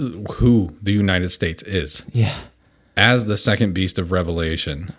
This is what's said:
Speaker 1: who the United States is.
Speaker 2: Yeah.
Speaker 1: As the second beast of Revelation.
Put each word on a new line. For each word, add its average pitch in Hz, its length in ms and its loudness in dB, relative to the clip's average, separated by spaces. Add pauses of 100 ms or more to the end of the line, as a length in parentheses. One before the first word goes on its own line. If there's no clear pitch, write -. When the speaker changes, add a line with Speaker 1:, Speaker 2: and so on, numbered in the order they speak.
(380)
Speaker 1:
who 117 440 4
the 101 120 0
United 92 360 2
States 82 340 -4
is. 90 400 -4 (100)
Speaker 2:
Yeah. 113 200 2 (640)
Speaker 1:
As 117 280 4
the 104 100 0
second 101 380 2
beast 92 260 -2
of 87 120 -4
Revelation. 82 880 -2